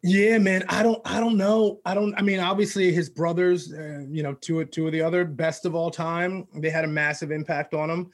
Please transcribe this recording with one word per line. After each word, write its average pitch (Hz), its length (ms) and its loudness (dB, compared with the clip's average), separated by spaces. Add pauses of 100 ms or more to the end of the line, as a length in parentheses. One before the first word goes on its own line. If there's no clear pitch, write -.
Yeah, 202 340 4
man. 190 320 2
I 208 140 0
don't, 226 220 2
I 208 140 -2
don't 233 180 2
know. 208 460 2
I 190 120 -2
don't, 208 200 0
I 202 60 -2
mean, 196 180 2
obviously 190 540 2
his 170 160 0
brothers, 175 640 0
uh, 151 340 -12
you 151 140 -4
know, 139 140 -4
two, 160 300 -2
two 160 200 -4
of 160 80 -2
the 160 80 0
other 175 240 2
best 160 400 -4
of 156 80 -2
all 170 160 0
time, 170 640 -4
they 156 160 -2
had 160 160 0
a - 20 -2
massive 151 440 -2
impact 151 420 -4
on 151 160 -2
him. 175 240 -4